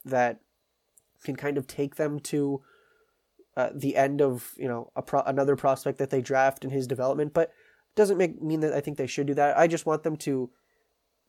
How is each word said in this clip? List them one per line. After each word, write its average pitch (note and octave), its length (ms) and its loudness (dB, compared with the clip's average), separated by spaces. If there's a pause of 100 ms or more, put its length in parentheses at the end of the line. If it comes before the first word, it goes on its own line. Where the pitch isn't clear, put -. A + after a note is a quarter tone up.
that B2 360 0 (840)
can C3+ 140 -6
kind C#3+ 220 -2
of C3+ 80 -6
take - 300 -6
them D3 220 -2
to, C#3 440 -2 (960)
uh, B2+ 180 0
the C3+ 220 -2
end C#3 240 2
of, C3 360 0
you C3+ 120 -6
know, A#2 280 -6
a B2+ 60 -6
pro-, C#3 200 -2
another C3+ 320 2
prospect C3+ 440 -2
that C3+ 120 -2
they C3+ 100 0
draft C3+ 440 0
in C#3 60 -6
his C3+ 160 -2
development. C#3 480 -2
But E3 140 2
it - 480 -14
doesn't G3+ 200 4
make, F3 240 2
mean D#3+ 200 -2
that D#3 120 2
I C#3+ 80 0
think D3 160 -6
they C3 100 -2
should C#3+ 200 -2
do C#3+ 80 0
that. C#3+ 240 4
I E3 80 8
just E3 180 0
want D#3 180 0
them D#3 160 -2
to C3 320 -2 (800)